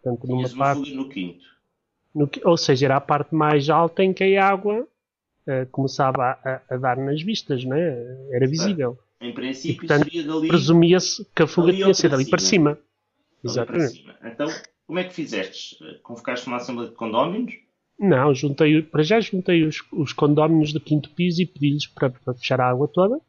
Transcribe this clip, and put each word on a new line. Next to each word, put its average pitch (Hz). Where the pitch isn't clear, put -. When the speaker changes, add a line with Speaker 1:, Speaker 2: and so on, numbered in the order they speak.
Speaker 1:
Portanto, 123
numa 127
Speaker 2:
Tinhas 127
uma 135
Speaker 1:
parte 139
Speaker 2:
fuga 135
no 135
quinto? -
Speaker 1:
no 147
qui-, -
ou 170
seja, 143
era 135
a 143
parte 147
mais 151
alta 165
em 190
que 190
a 196
água, 208
eh, 131
começava 135
a, 127
a, 127
a -
dar 127
nas 139
vistas, 151
não 131
é? 170
Era 127
Speaker 2:
Certo. -
Speaker 1:
visível. 160
Speaker 2:
Em 120
princípio, 135
Speaker 1:
E, -
portanto, 147
Speaker 2:
seria 170
dali, 156
Speaker 1:
presumia-se 170
que 170
a 147
fuga 165
Speaker 2:
ali 185
Speaker 1:
tinha 196
Speaker 2:
ao 190
Speaker 1:
sido 165
Speaker 2:
para 139
Speaker 1:
ali 135
para 175
Speaker 2:
cima. 175
Speaker 1:
cima. -
Speaker 2:
Ali 151
para 117
Speaker 1:
Exatamente. 120
Speaker 2:
cima. -
Então, 117
como 165
é 180
que -
fizeste? 113
Convocaste 123
uma 123
assembleia 120
de -
condóminos? 143
Speaker 1:
Não, 147
juntei, 147
para 156
já 208
juntei 180
os, 156
os 160
condóminos 151
do 151
quinto 151
piso 175
e 180
pedi-lhes 143
para, -
para 127
fechar 127
a 127
água 127
toda. 202